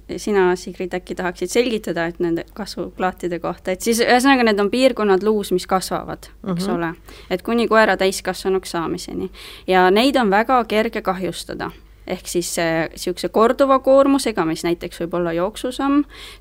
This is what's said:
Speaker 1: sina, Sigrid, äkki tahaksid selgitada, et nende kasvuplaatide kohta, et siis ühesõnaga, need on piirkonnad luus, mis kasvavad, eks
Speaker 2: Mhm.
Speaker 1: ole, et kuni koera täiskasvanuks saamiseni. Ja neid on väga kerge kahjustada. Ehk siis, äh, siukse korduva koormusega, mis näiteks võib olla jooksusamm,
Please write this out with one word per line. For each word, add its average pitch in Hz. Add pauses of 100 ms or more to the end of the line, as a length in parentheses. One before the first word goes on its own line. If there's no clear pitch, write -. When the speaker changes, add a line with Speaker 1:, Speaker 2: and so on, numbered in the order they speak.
(180)
Speaker 1:
sina, 190
Sigrid, 180
äkki 180
tahaksid 180
selgitada, 214
et 170
nende 170 (140)
kasvuplaatide 180
kohta, -
et 185
siis 233
ühesõnaga, 247
need 202
on 202
piirkonnad 214
luus, 208
mis 180
kasvavad, - (200)
eks 175
Speaker 2:
Mhm. 180
Speaker 1:
ole, 165 (360)
et 185
kuni 233
koera 214
täiskasvanuks 190
saamiseni. 175 (380)
Ja 185
neid 233
on 226
väga 233
kerge 220
kahjustada. 180 (380)
Ehk -
siis, -
äh, 165
siukse -
korduva 262
koormusega, 269
mis 160
näiteks 170
võib 170
olla 175
jooksusamm, 254 (360)